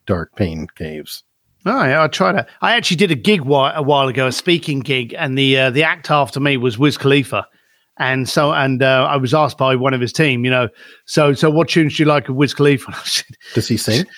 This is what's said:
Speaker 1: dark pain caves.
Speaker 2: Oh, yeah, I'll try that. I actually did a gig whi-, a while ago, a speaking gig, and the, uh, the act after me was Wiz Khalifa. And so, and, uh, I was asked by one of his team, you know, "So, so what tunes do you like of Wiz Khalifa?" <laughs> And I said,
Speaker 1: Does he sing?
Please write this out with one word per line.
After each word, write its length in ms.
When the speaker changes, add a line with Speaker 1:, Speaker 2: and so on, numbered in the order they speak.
Speaker 1:
dark 300
pain 300
caves. 460
Speaker 2:
Oh, 200
yeah, 160
I'll 80
try 240
that. 160
I 140
actually 220
did 160
a 40
gig 260
whi-, 320
a 80
while 260
ago, 180
a 60
speaking 480
gig, 360
and 220
the, 180
uh, 140
the 140
act 260
after 300
me 160
was 200
Wiz 220
Khalifa. 480
And 300
so, 240
and, 300
uh, 260
I 80
was 160
asked 260
by 180
one 180
of 60
his 120
team, 320
you 60
know, 200
"So, 300
so 160
what 180
tunes 280
do 60
you 60
like 200
of 60
Wiz 200
Khalifa?" 320
<laughs> 40
And 60
I 80
said, 320
Speaker 1:
Does 140
he 80
sing? 300